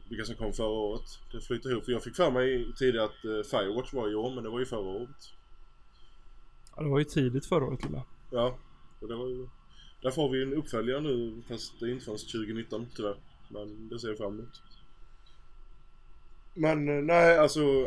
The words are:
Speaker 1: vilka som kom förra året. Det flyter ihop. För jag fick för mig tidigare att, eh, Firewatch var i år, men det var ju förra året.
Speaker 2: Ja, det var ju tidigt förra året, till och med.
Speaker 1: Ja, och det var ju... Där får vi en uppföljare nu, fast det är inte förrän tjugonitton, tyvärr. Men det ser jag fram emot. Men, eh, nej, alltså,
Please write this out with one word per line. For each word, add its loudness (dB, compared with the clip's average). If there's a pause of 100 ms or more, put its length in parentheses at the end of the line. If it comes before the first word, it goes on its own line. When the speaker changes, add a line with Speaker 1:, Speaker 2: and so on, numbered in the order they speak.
Speaker 1:
vilka -6
som -8
kom -2
förra 0
året. -2 (120)
Det -8
flyter -2
ihop. 0
För 0
jag 0
fick -10
för 6
mig 2
tidigare 4
att, -6
eh, -2
Firewatch 0
var 0
i 0
år, -2
men -6
det -6
var -4
ju 0
förra -4
året. -6 (1400)
Speaker 2:
Ja, -4
det 0
var 4
ju 4
tidigt 2
förra 4
året, -2
till -4
och -6
med. -6 (280)
Speaker 1:
Ja, 2 (420)
och -10
det -6
var -6
ju... -6 (540)
Där 0
får 2
vi 2
en -2
uppföljare 0
nu, 0
fast -8
det -4
är 0
inte -4
förrän -6
tjugonitton, -6
tyvärr. -2 (340)
Men -12
det -8
ser -8
jag -4
fram -4
emot. -14 (1900)
Men, 2
eh, 2
nej, 10
alltså, 6 (240)